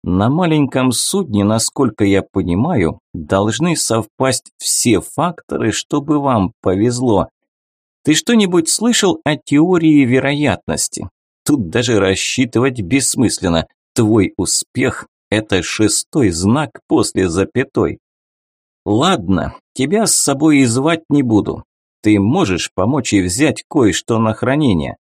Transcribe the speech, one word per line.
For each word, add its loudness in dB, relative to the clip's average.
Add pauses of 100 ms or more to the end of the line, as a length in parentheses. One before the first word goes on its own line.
На 0
маленьком 0
судне, -2
насколько 0
я 2
понимаю, -2 (120)
должны -2
совпасть -4
все 0
факторы, -4
чтобы -2
вам 0 (100)
повезло. 0 (760)
Ты 2
что-нибудь 2
слышал 0
о -2
теории 4
вероятности? -2 (360)
Тут 0
даже 0
рассчитывать 0
бессмысленно. -2 (280)
Твой 2
успех — -4 (220)
это -2
шестой 0
знак -2
после 0
запятой. -2 (840)
Ладно, -2 (180)
тебя 0
с 0
собой 2
и 4
звать 0
не 2
буду. 0 (420)
Ты 4
можешь 0
помочь -2
и 2
взять -2
кое-что 0
на 0
хранение. 0